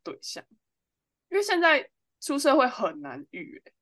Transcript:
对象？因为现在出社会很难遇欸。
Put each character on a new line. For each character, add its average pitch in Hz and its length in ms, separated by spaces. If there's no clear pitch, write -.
对 - 200
象？ - 200
因 359 100
为 415 60
现 392 160
在 - 300
出 - 180
社 285 180
会 262 80
很 165 360
难 135 300
遇 151 340
欸。 - 160